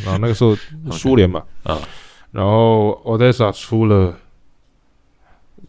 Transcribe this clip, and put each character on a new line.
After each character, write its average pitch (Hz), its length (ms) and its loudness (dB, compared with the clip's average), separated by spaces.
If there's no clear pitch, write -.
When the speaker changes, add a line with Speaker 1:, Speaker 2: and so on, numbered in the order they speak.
Speaker 1:
然 98 80 -6
后 95 60 0
那 113 100 -2
个 113 60 -2
时 123 100 -2
候 107 140 4
苏 131 260 -2
联 92 140 6
嘛。 87 140 -6
Speaker 2:
<laughs> - 100 -12
OK。 78 160 -4
嗯。 76 80 -12
Speaker 1:
然 104 120 -4
后 107 600 2
Odessa 117 500 2
出 110 300 -2
了， 95 320 2